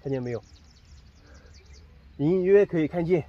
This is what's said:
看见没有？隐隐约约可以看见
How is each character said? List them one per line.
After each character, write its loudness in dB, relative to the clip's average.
看 -10
见 -4
没 -8
有？ -8
隐 -2
隐 0
约 4
约 6
可 -4
以 0
看 -4
见 2